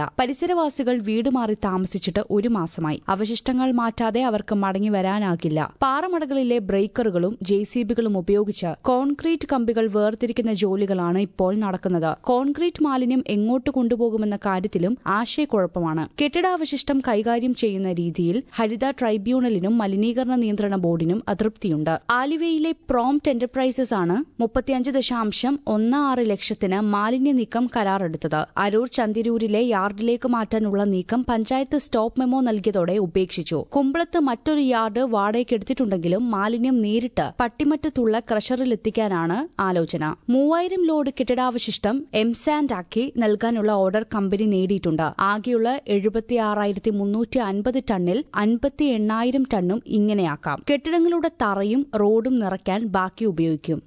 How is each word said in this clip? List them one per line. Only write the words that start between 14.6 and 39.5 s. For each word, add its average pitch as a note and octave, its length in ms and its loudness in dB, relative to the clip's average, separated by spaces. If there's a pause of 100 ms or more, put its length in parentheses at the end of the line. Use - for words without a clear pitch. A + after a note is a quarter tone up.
ആശയക്കുഴപ്പമാണ്. F3+ 1000 0 (100)
കെട്ടിടാവശിഷ്ടം F4 380 0 (460)
കൈകാര്യം A#3 540 0
ചെയ്യുന്ന G3 380 -2
രീതിയിൽ E3+ 460 0 (140)
ഹരിത A3+ 380 -2
ട്രൈബ്യൂണലിനും A3+ 880 0
മലിനീകരണ A3+ 580 0
നിയന്ത്രണ G#3 400 0
ബോർഡിനും E3+ 520 0
അതൃപ്തിയുണ്ട്. F3 640 -2 (160)
ആലുവയിലെ D#4 600 0 (140)
പ്രോംപ്റ്റ് C4+ 460 2
എന്റർപ്രൈസസ് B3+ 600 -2
ആണ് F3 220 2 (220)
മുപ്പത്തിയഞ്ച് B3+ 540 0
ദശാംശം A#3+ 600 -2 (140)
ഒന്ന് A3 300 2
ആറ് C4+ 260 2
ലക്ഷത്തിന് G3+ 640 -2
മാലിന്യ A3+ 460 2
നീക്കം A#3+ 360 0
കരാറെടുത്തത്. F3+ 720 -2 (180)
അരൂർ G#3 300 2
ചന്തിരൂരിലെ A3 760 0
യാർഡിലേക്ക് A3+ 640 0
മാറ്റാനുള്ള A3 560 0
നീക്കം G3+ 400 0
പഞ്ചായത്ത് C4 540 0
സ്റ്റോപ്പ് A#3 420 -2
മെമ്മോ C4 220 2
നൽകിയതോടെ G3+ 560 0
ഉപേക്ഷിച്ചു. F3+ 640 -2 (100)
കുമ്പളത്ത് E4 500 0
മറ്റൊരു D4 460 0
യാർഡ് A3+ 420 0
വാടകയ്ക്കെടുത്തിട്ടുണ്ടെങ്കിലും G#3+ 1200 0
മാലിന്യം A3+ 500 0
നേരിട്ട് G#3+ 460 0 (100)
പട്ടിമറ്റത്തുള്ള C4 840 0
ക്രഷറിലെത്തിക്കാനാണ് G#3+ 1160 0 (240)